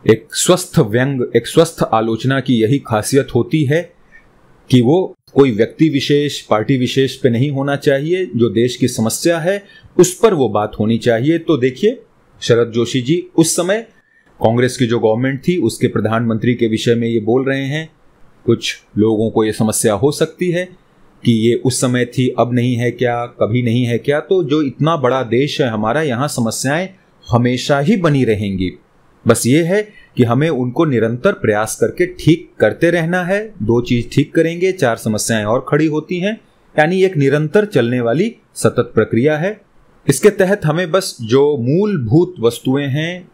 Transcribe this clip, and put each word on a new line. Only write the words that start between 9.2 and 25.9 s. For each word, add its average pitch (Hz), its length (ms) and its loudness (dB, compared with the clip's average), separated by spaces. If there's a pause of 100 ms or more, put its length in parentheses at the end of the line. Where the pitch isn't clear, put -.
है 196 260 -2 (320)
उस 175 220 4
पर 214 160 4
वो 131 140 0
बात 104 320 -2
होनी 110 180 0
चाहिए। 123 400 0
तो 165 180 0
देखिए, 135 460 -2 (380)
शरद 117 280 2
जोशी 117 320 -2
जी 170 260 -2 (100)
उस 160 200 2
समय 185 240 -2 (600)
कांग्रेस 120 340 2
की 127 100 0
जो 117 120 0
गवर्नमेंट 123 500 0
थी 180 80 0
उसके 117 300 -2
प्रधानमंत्री 113 680 -2
के 117 120 0
विषय 113 280 0
में 117 140 -2
ये 117 120 0
बोल 120 240 0
रहे 135 200 -4
हैं। 156 260 -8 (560)
कुछ 117 300 -2 (220)
लोगों 110 320 2
को 110 140 0
ये 107 80 -2
समस्या 110 400 0
हो 117 200 0
सकती 165 380 -4
है 175 140 -4 (600)
कि 120 80 2
ये 113 220 2
उस - 260 -2
समय 123 240 0
थी, 123 340 -2
अब 120 160 0
नहीं 123 200 0
है 120 160 -2
क्या, 120 360 -4
कभी 120 360 -2
नहीं 120 220 0
है 117 140 -2
क्या? 143 220 -2
तो 185 240 0
जो 151 180 0
इतना 143 340 -2
बड़ा 131 260 0
देश 120 380 -2
है 131 80 2
हमारा, 110 340 -2